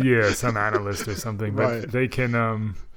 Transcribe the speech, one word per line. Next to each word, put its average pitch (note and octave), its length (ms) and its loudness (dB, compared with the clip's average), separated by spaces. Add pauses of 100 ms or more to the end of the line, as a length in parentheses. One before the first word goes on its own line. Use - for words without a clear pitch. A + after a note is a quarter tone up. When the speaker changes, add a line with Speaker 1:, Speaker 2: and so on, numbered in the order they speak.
Speaker 1:
Yeah, A#2 280 6
some A#2 260 0
analyst G#2 500 -2
or G#2 80 -4
something. G#2 400 -4
But A2 80 2
Speaker 2:
Right. A#2 280 -2
Speaker 1:
they B2+ 160 2
can, A#2+ 280 -2
um, A2 400 -2 (220)